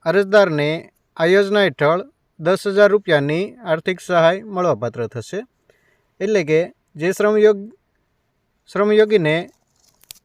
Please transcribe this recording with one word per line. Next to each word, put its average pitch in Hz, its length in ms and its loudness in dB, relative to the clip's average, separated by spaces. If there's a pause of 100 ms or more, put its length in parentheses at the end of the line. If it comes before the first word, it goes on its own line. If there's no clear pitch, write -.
અરજદારને 165 920 0 (240)
આ 165 80 -2
યોજના 196 360 2
હેઠળ 170 440 0 (360)
દસ 180 260 -2
હજાર 202 240 4
રૂપિયાની 175 680 -2
આર્થિક 180 440 -6
સહાય 175 420 0
મળવાપાત્ર 127 640 -4
થશે. 151 360 -10 (800)
એટલે 196 240 0
કે 156 280 0 (240)
જે 170 160 -4
શ્રમયોગ-, 208 600 2 (1000)
શ્રમયોગીને 208 760 2 (760)